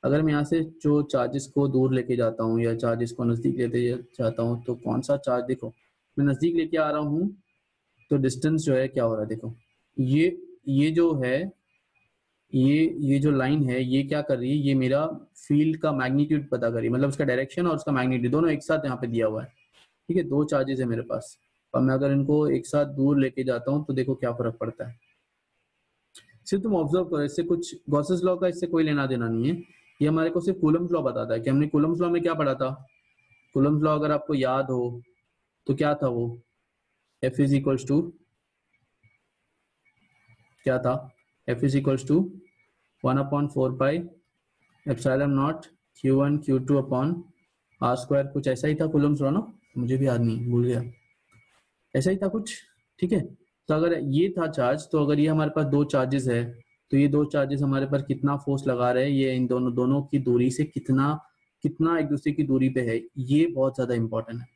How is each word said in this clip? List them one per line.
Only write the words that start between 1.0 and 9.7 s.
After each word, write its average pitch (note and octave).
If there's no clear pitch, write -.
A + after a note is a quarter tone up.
charges D3
को C#3+
दूर C3
लेके B2
जाता A2+
हूँ A2+
या A#2
charges A#2
को A#2+
नज़दीक A#2+
लेते A#2+
जा-, B2
जाता A2+
हूँ, A#2+
तो B2
कौन A#2+
सा C#3+
charge, B2
देखो, B2
मैं C#3
नज़दीक D3+
लेके D#3+
आ D3+
रहा D3+
हूँ, D3+
तो D3
distance C3+
जो C#3+
है C3
क्या B2+
हो A2+
रहा G#2+
है, G#2+
देखो, A2